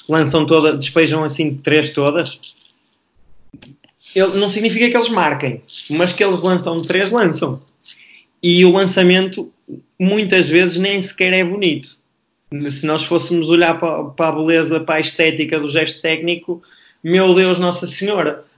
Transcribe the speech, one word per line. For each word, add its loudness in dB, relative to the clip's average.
lançam 2
todas, 2
despejam 0
assim -4
de -8
três 0
todas?" -2
Ele, 2
não 0
significa 0
que -2
eles 0
marquem, -2
mas 0
que 0
eles 0
lançam 0
de -8
três, 0
lançam. 0
E 4
o 8
lançamento, 2
muitas 2
vezes, 2
nem -2
sequer -2
é 2
bonito. -4
Se -10
nós -2
fôssemos -2
olhar 4
pa-, -4
para -2
a -2
beleza, 0
para -4
a 0
estética -2
do -6
gesto -4
técnico, -4
meu 4
Deus, 2
Nossa -2
Senhora. -4